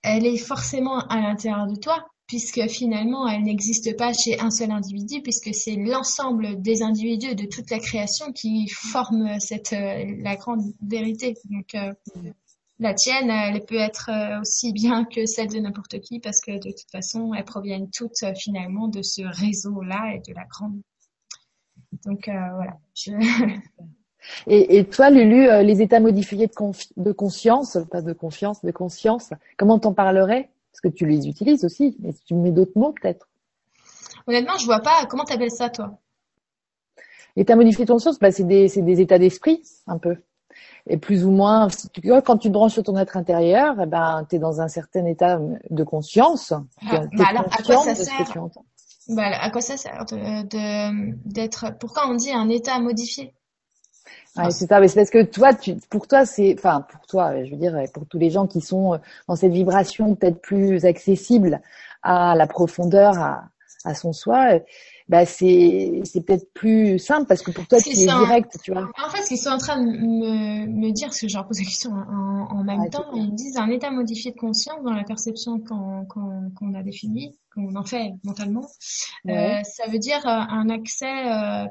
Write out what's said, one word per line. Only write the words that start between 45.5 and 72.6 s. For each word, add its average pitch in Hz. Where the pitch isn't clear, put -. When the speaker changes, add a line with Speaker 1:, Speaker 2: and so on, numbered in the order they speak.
Speaker 2:
de 160
conscience. 214
Speaker 1:
Ah, 170
Speaker 2:
T'es 202
Speaker 1:
bah 190
alors, 220
à 220
quoi 247
Speaker 2:
conscient 277
Speaker 1:
ça 247
Speaker 2:
de 220
ce 190
que 269
Speaker 1:
sert ? 262
Speaker 2:
tu 170
entends. 170
Speaker 1:
Bah, 220
à 214
quoi 233
ça 269
sert -
de, 214
de, 208
d'être, 220
pourquoi 285
on 247
dit 247
un 226
état 240
modifié ? 240
Speaker 2:
Ouais, 175
Speaker 1:
Ah. 175
Speaker 2:
c'est 170
ça, 202
mais 190
c'est 202
parce 202
que 226
toi, 233
tu, 190
pour -
toi, 269
c'est, 196
enfin, 180
pour -
toi, 151
je 135
veux 143
dire, 160
pour 151
tous 175
les 165
gens 190
qui 175
sont, 185
euh, 160
dans 175
cette 180
vibration 190
peut-être 175
plus 196
accessible 185
à 175
la 156
profondeur, 175
à, 139
à 160
son 165
soi, 240
euh, 165
bah, 175
c'est, 180
c'est 180
peut-être 190
plus 214
simple 285
parce 180
que 180
pour 170
toi, 240
Speaker 1:
Ce 208
Speaker 2:
tu 294
Speaker 1:
qu'ils 196
Speaker 2:
es 185
Speaker 1:
sont 254
Speaker 2:
direct, 233
tu 190
vois. 190
Speaker 1:
En 320
fait, 403
ce 403
qu'ils 254
sont 285
en 262
train 277
de 233
me, 220
me 220
dire, 247
parce -
que 220
je 196
leur 190
pose 196
la 190
question 214
en, 202
en, 202
en 196